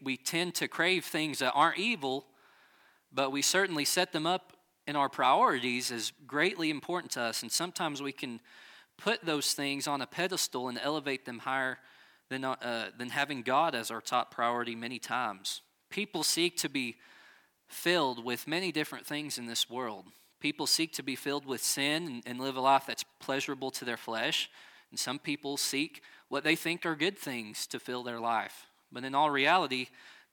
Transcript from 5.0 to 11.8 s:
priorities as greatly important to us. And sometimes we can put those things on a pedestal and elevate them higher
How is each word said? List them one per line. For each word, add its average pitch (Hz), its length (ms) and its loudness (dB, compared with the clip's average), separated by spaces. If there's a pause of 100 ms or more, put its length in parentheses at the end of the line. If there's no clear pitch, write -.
priorities 127 800 4
as 113 220 -4 (120)
greatly 156 440 0
important 156 420 -4
to 131 100 -4
us. 113 200 -2
And 113 100 -8
sometimes 165 500 -2
we 139 100 -4
can 123 280 -8 (580)
put 220 280 0
those 151 280 0
things 139 340 -2
on 143 140 0
a 123 60 -4
pedestal 170 640 -2
and 120 120 -6
elevate 143 440 -2
them 120 140 -8
higher 131 400 -2 (500)